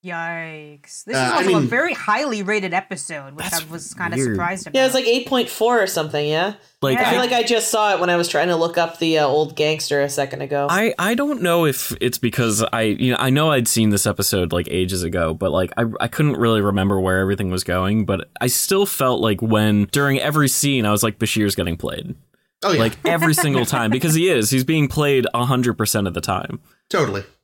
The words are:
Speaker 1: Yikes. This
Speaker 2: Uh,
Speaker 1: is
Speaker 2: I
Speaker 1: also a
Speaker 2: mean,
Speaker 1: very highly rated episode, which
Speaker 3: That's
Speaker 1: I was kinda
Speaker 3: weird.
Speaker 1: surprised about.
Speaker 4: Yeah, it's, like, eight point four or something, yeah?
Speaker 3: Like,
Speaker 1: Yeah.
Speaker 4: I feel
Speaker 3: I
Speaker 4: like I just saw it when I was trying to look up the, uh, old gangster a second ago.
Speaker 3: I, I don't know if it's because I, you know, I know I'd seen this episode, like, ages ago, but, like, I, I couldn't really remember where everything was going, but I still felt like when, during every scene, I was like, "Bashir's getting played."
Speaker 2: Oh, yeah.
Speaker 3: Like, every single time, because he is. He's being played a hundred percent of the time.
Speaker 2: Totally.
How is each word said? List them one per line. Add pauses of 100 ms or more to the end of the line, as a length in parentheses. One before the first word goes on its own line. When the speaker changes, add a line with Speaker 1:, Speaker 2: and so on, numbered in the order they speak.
Speaker 1:
Yikes.
This
Speaker 2:
Uh,
Speaker 1:
is
Speaker 2:
I
Speaker 1:
also
a
Speaker 2:
mean,
Speaker 1:
very
highly
rated
episode,
which
Speaker 3:
That's
Speaker 1:
I
was
kinda
Speaker 3:
weird.
Speaker 1:
surprised
about.
Speaker 4:
Yeah,
it's,
like,
eight
point
four
or
something,
yeah? (280)
Speaker 3:
Like,
Speaker 1:
Yeah.
Speaker 4:
I
feel
Speaker 3:
I
Speaker 4:
like
I
just
saw
it
when
I
was
trying
to
look
up
the,
uh,
old
gangster
a
second
ago.
Speaker 3:
I,
I
don't
know
if
it's
because
I,
you
know,
I
know
I'd
seen
this
episode,
like,
ages
ago,
but,
like,
I, (160)
I
couldn't
really
remember
where
everything
was
going,
but (140)
I
still
felt
like
when,
during
every
scene,
I
was
like,
"Bashir's
getting
played." (480)
Speaker 2:
Oh,
yeah.
Speaker 3:
Like,
every
single
time,
because
he
is.
He's
being
played
a
hundred
percent
of
the
time. (300)
Speaker 2:
Totally. (200)